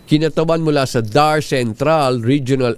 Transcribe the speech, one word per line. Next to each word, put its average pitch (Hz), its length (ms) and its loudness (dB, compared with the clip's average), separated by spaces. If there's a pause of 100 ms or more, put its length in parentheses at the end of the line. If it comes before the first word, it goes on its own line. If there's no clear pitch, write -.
kinatawan 160 560 0
mula 147 240 0
sa 123 140 -2
dar 147 400 2
Central, 131 800 0
Regional 127 580 0